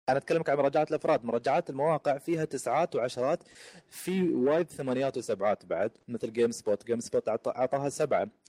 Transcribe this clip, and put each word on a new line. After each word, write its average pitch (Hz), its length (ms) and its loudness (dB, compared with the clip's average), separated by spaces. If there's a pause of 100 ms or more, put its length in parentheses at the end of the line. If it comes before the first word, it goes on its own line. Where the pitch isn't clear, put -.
أنا 135 100 4
أتكلمك 160 320 2
عن 143 60 4
مراجعات 147 340 2
الأفراد. 151 340 0
مراجعات 131 460 0
المواقع 143 480 0
فيها 160 260 -4
تسعات 143 520 -2
وعشرات، 127 480 -2 (440)
في 185 340 -2
وايد 151 480 2
ثمانيات 131 480 -2
وسبعات 101 480 -2
بعد، 90 240 -2 (180)
مثل 117 240 -8
جيم 117 180 2
سبوت. 104 360 -4
جيم 117 140 -2
سبوت - 280 -4
عط-، 113 200 -2
عطاها 139 400 -2
سبعة. 113 400 0 (200)